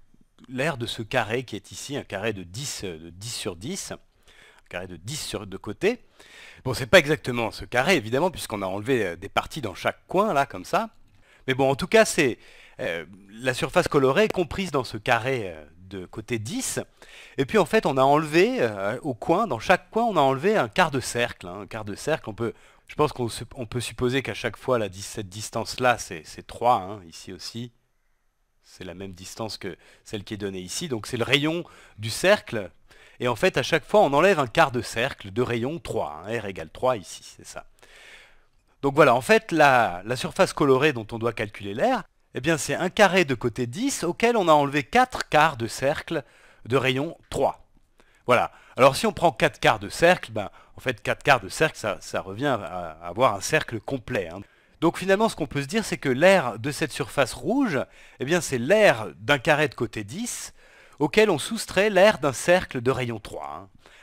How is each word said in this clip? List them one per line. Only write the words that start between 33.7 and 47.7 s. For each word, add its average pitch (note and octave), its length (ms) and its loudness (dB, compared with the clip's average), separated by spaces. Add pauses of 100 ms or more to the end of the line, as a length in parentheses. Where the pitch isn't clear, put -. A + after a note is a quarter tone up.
fois, G#3+ 160 4
on D#3 100 4
enlève D#3+ 280 4
un C3+ 80 0
quart D3 240 4
de A#2 100 -2
cercle A#2 500 -6
de G#2 100 -2
rayon B2 380 -2
trois, D#2 480 -6
hein, A#2 120 -4
R G#2 80 -8
égale E2 220 -10
trois B2+ 280 -2
ici, - 260 -16
c'est - 240 -20
ça. - 180 -16 (1160)
Donc C#3 100 0
voilà, C#3 220 8
en B2+ 60 2
fait, A3 300 2
la, B2 540 4
la A#2 100 -4
surface E3 380 0
colorée C#3 400 4
dont A2+ 180 -8
on A#2 60 -8
doit A2+ 160 -2
calculer G#2 400 -8
l'aire, G#3 300 0 (320)
eh B2+ 60 -6
bien, D#3 180 2
c'est C#3+ 160 -4
un E3 160 -2
carré F#3 340 6
de C#3 80 -2
côté B2 320 -2
dix F#3+ 380 -4
auquel A3+ 340 0
on F#3+ 100 2
a D#3+ 40 6
enlevé C#3+ 320 4
quatre - 460 0
quarts D3+ 280 4
de A2+ 80 -4
cercle C#3+ 580 -4 (440)
de A#2+ 100 2
rayon C3 400 0 (140)
trois. C3 360 -2 (600)